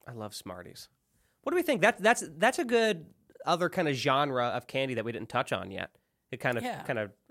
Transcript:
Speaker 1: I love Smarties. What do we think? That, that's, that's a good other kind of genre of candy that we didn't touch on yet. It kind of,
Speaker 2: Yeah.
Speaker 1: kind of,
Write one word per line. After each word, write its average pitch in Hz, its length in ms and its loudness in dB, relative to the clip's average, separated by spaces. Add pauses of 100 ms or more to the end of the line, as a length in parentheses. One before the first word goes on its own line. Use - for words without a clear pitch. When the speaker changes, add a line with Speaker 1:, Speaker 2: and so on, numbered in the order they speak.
Speaker 1:
I 123 60 -14
love 107 220 -10
Smarties. 90 540 -14 (540)
What 269 100 -2
do 349 40 2
we 359 60 2
think? 285 200 0
That, 226 200 6
that's, 220 220 4 (140)
that's 220 200 2
a 349 60 0
good 220 420 2 (380)
other 170 240 2
kind 170 200 0
of 143 60 2
genre 131 540 2
of 120 180 -4
candy 135 280 -2
that 110 100 -2
we 113 80 -4
didn't 110 160 -8
touch 127 240 0
on 95 180 -4
yet. 92 200 -8 (400)
It 127 80 -10
kind 127 200 0
of, 110 60 -2
Speaker 2:
Yeah. 226 180 -6
Speaker 1:
kind 127 160 -4
of, 104 140 -4 (180)